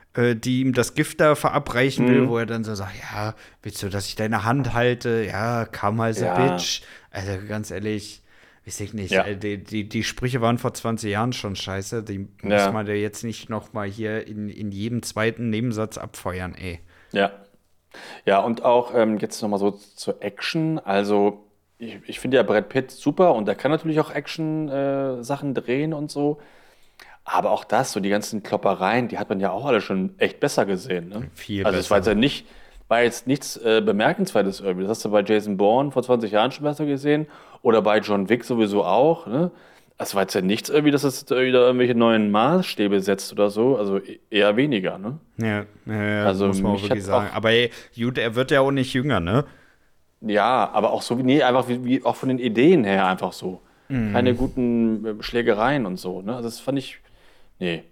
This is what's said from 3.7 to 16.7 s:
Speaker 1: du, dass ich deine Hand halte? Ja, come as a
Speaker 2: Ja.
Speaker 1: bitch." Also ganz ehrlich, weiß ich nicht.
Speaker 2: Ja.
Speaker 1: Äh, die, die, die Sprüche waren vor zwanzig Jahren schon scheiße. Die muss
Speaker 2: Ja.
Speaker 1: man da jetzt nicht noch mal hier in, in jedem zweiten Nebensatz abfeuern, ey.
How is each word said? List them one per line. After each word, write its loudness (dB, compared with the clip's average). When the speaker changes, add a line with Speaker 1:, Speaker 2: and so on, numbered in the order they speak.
Speaker 1:
du, -4
dass -4
ich -10
deine -2
Hand 0
halte? 0
Ja, -2
come -2
as 0
a 0
Speaker 2:
Ja. 0
Speaker 1:
bitch." 0
Also -8
ganz -6
ehrlich, -6
weiß -10
ich -10
nicht. -4
Speaker 2:
Ja. 4
Speaker 1:
Äh, -6
die, -6
die, -6
die -2
Sprüche -4
waren 2
vor -4
zwanzig -4
Jahren -2
schon -6
scheiße. -8
Die -8
muss -4
Speaker 2:
Ja. 4
Speaker 1:
man -4
da -4
jetzt -4
nicht -10
noch -8
mal -6
hier -6
in, -8
in -8
jedem -4
zweiten -2
Nebensatz -2
abfeuern, -8
ey. -12